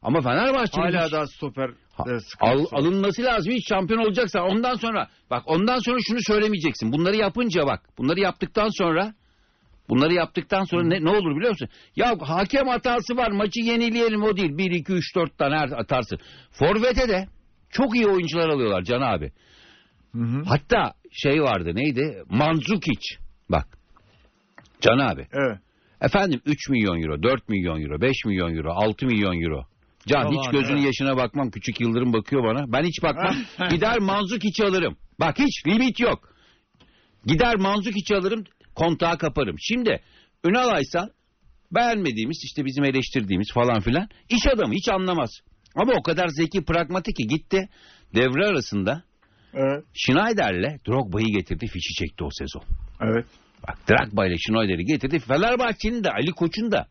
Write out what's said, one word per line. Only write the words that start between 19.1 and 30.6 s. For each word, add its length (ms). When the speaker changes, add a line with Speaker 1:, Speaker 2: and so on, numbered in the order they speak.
Speaker 2:
Hı 120
hı. 220
Speaker 1:
Hatta 480
şey 300
vardı 340
neydi? 540
Mandzukic. 880
Bak. 180
Can 160
abi. 360
Speaker 2:
Evet. 240
Speaker 1:
Efendim 440
üç 240
milyon 320
euro, 220
dört 260
milyon 320
euro, 200
beş 240
milyon 300
euro, 160
altı 340
milyon 360
euro. 240
Can 160
Speaker 3:
Tamam, 140
Speaker 1:
hiç 140
gözünün 260